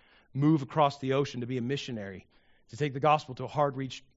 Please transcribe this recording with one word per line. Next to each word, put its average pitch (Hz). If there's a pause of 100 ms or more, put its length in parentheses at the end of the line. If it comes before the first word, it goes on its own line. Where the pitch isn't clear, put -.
(320)
move 143
across 143
the 131
ocean 135
to 117
be 127
a 120
missionary, 113 (440)
to 117
take 139
the 139
gospel 147
to 131
a 120
hard 143
reach, 131 (140)